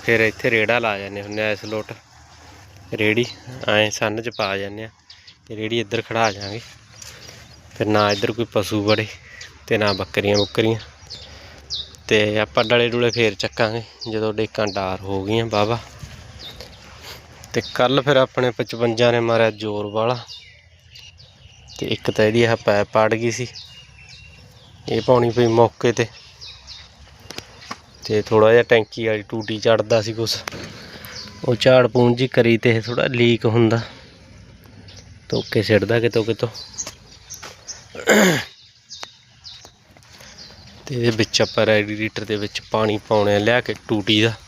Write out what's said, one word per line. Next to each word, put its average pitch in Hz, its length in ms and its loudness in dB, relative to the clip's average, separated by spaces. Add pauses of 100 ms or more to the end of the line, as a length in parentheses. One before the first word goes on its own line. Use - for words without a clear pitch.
ਫਿਰ 113 160 2
ਇੱਥੇ 110 300 0
ਰੇੜਾ 113 300 2
ਲਾ 110 200 -2
ਜਾਂਦੇ 98 220 -10
ਹੁੰਦੇ 104 220 -8
ਆ 107 80 -2
ਇਸ 101 140 -8
ਲੋਟ, 107 260 -8 (1000)
ਰੇੜੀ 110 320 2 (420)
ਐਂ 107 240 4
ਸੰਨ 110 300 -4
'ਚ 117 160 -8
ਪਾ 98 200 -2
ਜਾਂਦੇ 101 260 -8
ਆ 113 60 -14 (580)
ਤੇ 113 80 -12
ਰੇੜੀ 110 240 -4
ਇੱਧਰ 113 220 -4
ਖੜਾ 113 300 0
ਜਾਾਂਗੇ। 101 300 -10 (1160)
ਫਿਰ - 100 -2
ਨਾ 104 240 4
ਇੱਧਰ 104 200 -4
ਕੋਈ 117 220 -6
ਪਸ਼ੂ 107 300 -2
ਵੜੇ 107 220 0 (640)
ਤੇ 113 100 0
ਨਾ 104 160 0
ਬੱਕਰੀਆਂ 101 440 -2
ਬੁੱਕਰੀਆਂ। 110 420 -2 (1300)
ਤੇ 107 320 2
ਆਪਾਂ 107 240 0
ਡਲੇ 120 260 2
ਡੁਲੇ 120 220 0
ਫੇਰ 113 220 0
ਚੱਕਾਂਗੇ 113 480 -4 (300)
ਜਦੋਂ 110 220 -2
ਡੇਕਾਂ 107 340 -4
ਡਾਰ 95 340 -4
ਹੋ 95 240 -6
ਗਈਆਂ 113 200 0
ਵਾਹਵਾ। 107 340 0 (1700)
ਤੇ 117 80 -2 (120)
ਕੱਲ੍ਹ 131 280 2
ਫਿਰ 131 160 2
ਆਪਣੇ 127 340 0
ਪਚਵੰਜਾ 120 600 0
ਨੇ 120 80 2
ਮਾਰਿਆ 117 320 2
ਜ਼ੋਰ 104 400 -6
ਵਾਲਾ, 113 260 -2 (1600)
ਤੇ - 60 -6
ਇੱਕ - 260 -4
ਤਾਂ 107 140 2
ਇਹਦੀ 113 180 4
ਆਹ 117 120 2
ਪੈਪ 104 380 0
ਪਾੜ 110 200 4
ਗਈ 113 180 -2
ਸੀ, 120 160 -8 (1400)
ਇਹ 113 120 -2
ਪਾਉਣੀ 120 280 4
ਪਈ 120 180 2
ਮੌਕੇ 117 440 2
'ਤੇ। 117 160 -2 (2000)
ਤੇ 107 160 0
ਥੋੜ੍ਹਾ 110 300 4
ਜਿਹਾ 120 180 6
ਟੈਂਕੀ 113 380 2
ਵਾਲੀ 107 220 -2
ਟੂਟੀ 110 300 -6
ਚੜ੍ਹਦਾ 110 420 2
ਸੀ 110 120 -6
ਕੁਛ, 110 240 -4 (1040)
ਉਹ 123 120 0
ਝਾੜ 127 320 6
ਪੂੰਝ 120 300 4
ਜਿਹੀ 127 100 -2
ਕਰੀ 117 300 4
ਤੇ - 120 2
ਇਹ 113 120 2
ਥੋੜ੍ਹਾ 120 260 -4
ਲੀਕ 120 380 2
ਹੁੰਦਾ, 113 340 4 (1500)
ਧੋਕੇ - 340 -2
ਸਿੱਟਦਾ 107 360 2
ਕਿਤੋਂ 113 240 0
ਕਿਤੋਂ। 113 260 -4 (4000)
ਤੇ 139 100 -8
ਇਹਦੇ 120 220 2
ਵਿੱਚ - 240 0
ਆਪਾਂ 110 240 2
ਰੈਡੀਏਟਰ 107 600 0
ਦੇ 107 100 -4
ਵਿੱਚ 104 260 -6 (100)
ਪਾਣੀ 107 260 0 (100)
ਪਾਉਣੇ 104 280 4
ਆ 101 40 4
ਲਿਆ 120 220 2
ਕੇ 113 120 -6 (140)
ਟੂਟੀ 107 340 2
ਦਾ 113 120 2 (140)